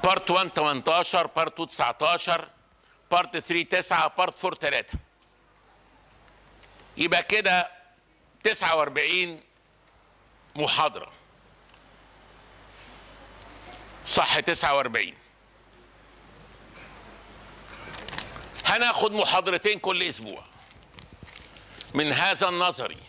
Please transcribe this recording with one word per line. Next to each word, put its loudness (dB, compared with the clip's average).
بارت 2
وان 2
تمنتاشر، 2
بارت -2
تو -6
تسعتاشر، -2
بارت 2
ثري -2
تسعة، 0
بارت 0
فور -2
تلاتة. -4
يبقى 2
كده 2
تسعة 2
وأربعين 0
محاضرة. 0
صح، 2
تسعة 0
وأربعين. -2
هناخد 2
محاضرتين 2
كل -2
أسبوع -8
من 0
هذا 2
النظري -2